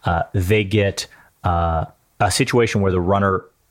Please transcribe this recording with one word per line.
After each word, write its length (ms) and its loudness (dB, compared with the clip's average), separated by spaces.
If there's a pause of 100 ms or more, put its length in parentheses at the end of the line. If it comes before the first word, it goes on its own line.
Uh, 160 0 (100)
they 320 0
get, 420 -2 (380)
uh, 400 -2 (360)
a 100 2
situation 500 0
where 100 0
the 120 0
runner, 420 0 (260)